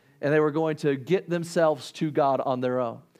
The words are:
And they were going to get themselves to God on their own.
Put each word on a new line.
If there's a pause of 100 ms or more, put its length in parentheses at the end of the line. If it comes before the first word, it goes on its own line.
(200)
And
they
were
going
to
get
themselves
to
God
on
their
own. (200)